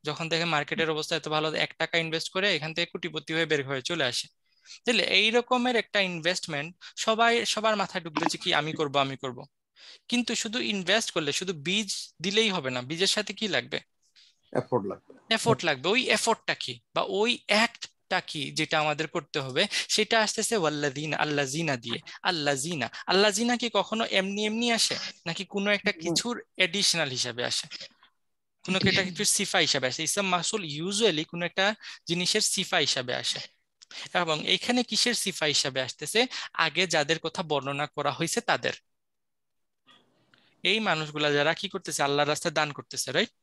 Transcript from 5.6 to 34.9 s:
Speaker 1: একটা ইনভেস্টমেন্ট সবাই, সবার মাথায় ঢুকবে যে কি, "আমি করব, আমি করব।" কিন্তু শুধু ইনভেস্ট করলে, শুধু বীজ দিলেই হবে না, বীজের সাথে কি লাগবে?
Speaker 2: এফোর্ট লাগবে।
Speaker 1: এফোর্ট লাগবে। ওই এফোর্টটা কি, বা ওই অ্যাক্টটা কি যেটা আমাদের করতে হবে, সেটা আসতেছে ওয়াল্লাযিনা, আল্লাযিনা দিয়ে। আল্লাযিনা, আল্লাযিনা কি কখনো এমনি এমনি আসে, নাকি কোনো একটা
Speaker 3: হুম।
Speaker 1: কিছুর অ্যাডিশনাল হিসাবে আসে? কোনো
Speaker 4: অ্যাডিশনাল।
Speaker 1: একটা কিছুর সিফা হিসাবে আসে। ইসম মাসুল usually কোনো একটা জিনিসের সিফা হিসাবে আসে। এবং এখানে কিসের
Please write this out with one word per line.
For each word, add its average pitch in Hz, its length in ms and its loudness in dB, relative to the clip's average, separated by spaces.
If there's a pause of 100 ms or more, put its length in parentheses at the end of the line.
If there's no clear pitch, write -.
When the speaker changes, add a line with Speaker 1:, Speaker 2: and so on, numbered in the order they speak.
Speaker 1:
একটা 208 240 0
ইনভেস্টমেন্ট 170 760 -2 (200)
সবাই, 226 500 2
সবার 214 300 0
মাথায় 185 280 -4
ঢুকবে 165 220 -2
যে - 120 -2
কি, 175 160 0
"আমি 151 180 0
করব, 147 240 -2
আমি 135 200 0
করব।" 127 300 -8 (640)
কিন্তু 240 260 0
শুধু 220 240 -4
ইনভেস্ট 208 520 0
করলে, 151 220 0
শুধু 185 200 -4
বীজ 185 600 -4 (100)
দিলেই 208 280 2
হবে 151 200 -2
না, 127 120 -2
বীজের 160 240 0
সাথে 208 260 0
কি 208 160 -4
লাগবে? 131 320 -2 (720)
Speaker 2:
এফোর্ট 107 340 0
লাগবে। - 480 -6
Speaker 1:
এফোর্ট 226 300 2
লাগবে। 147 240 2
ওই 226 220 2
এফোর্টটা - 440 2
কি, - 260 -8 (140)
বা 160 140 2
ওই 208 380 2
অ্যাক্টটা - 720 0
কি 143 300 -8
যেটা 156 300 2
আমাদের 151 280 0
করতে 156 300 -4
হবে, 135 280 0 (220)
সেটা 220 340 2
আসতেছে 220 340 0
ওয়াল্লাযিনা, 147 600 0
আল্লাযিনা 147 600 0
দিয়ে। 117 220 -6 (240)
আল্লাযিনা, 147 680 0 (160)
আল্লাযিনা 214 500 4
কি 233 180 -2
কখনো 220 300 0
এমনি 202 420 0
এমনি 233 260 0
আসে, 214 240 0 (300)
নাকি 170 180 -6
কোনো 202 260 -2
একটা 202 240 2
Speaker 3:
হুম। 160 60 -12
Speaker 1:
কিছুর 170 420 -2 (140)
অ্যাডিশনাল 170 520 2
হিসাবে 123 360 -4
আসে? - 240 -2
কোনো - 1120 -10
Speaker 4:
অ্যাডিশনাল। 185 140 4
Speaker 1:
একটা 190 100 4
কিছুর 180 240 -2
সিফা - 320 2
হিসাবে 135 280 2
আসে। 127 160 -2
ইসম 180 200 0
মাসুল 190 400 0
usually 170 640 0
কোনো 170 220 -6
একটা 196 280 0 (320)
জিনিসের 180 340 0
সিফা - 360 0
হিসাবে 131 380 0
আসে। 127 240 -4 (760)
এবং 165 340 0
এখানে 247 340 2
কিসের 233 320 0